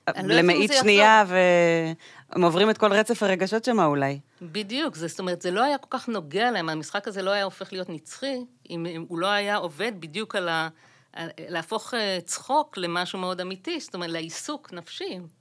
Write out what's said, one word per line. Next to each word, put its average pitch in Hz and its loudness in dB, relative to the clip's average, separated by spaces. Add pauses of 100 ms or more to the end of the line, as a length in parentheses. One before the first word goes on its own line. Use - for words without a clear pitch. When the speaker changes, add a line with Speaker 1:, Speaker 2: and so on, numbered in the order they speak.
Speaker 1:
אני 185 -4
לא - 2
יודעת 170 6
אם 175 6
Speaker 2:
למאית 196 4
Speaker 1:
זה 294 0
יחזור. 262 4
Speaker 2:
שנייה, 208 8
והם 175 2
עוברים 180 4
את 214 -2
כל 208 4
רצף 214 2
הרגשות 190 0
שמה 226 2
אולי. 139 0 (240)
Speaker 1:
בדיוק, 208 -6
זה, 160 -6
זאת - -10
אומרת, 180 -4
זה 180 -2
לא 190 0
היה 285 2
כל - -8
כך - -10
נוגע 202 -2
להם, 180 -2
המשחק 160 -6
הזה 190 -8
לא 185 -2
היה 202 0
הופך 185 -10
להיות 185 -8
נצחי, 247 -10 (260)
אם, 170 -6
אם 165 -8
הוא 170 -6
לא 180 0
היה 202 0
עובד 185 -4
בדיוק 180 -8
על 180 -2
ה-, 160 0 (440)
על, 165 -12 (200)
להפוך, 180 -6
אה, 202 -2
צחוק - -2
למשהו 175 -4
מאוד 185 -4
אמיתי, 190 -8
זאת - -14
אומרת, 175 -6
לעיסוק 165 -10
נפשי, 185 -10 (220)